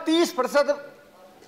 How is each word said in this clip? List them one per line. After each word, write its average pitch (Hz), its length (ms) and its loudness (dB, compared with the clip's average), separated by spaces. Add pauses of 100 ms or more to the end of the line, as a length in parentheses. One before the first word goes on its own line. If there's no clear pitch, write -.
तीस 330 260 2
प्रतिशत 269 640 -2 (520)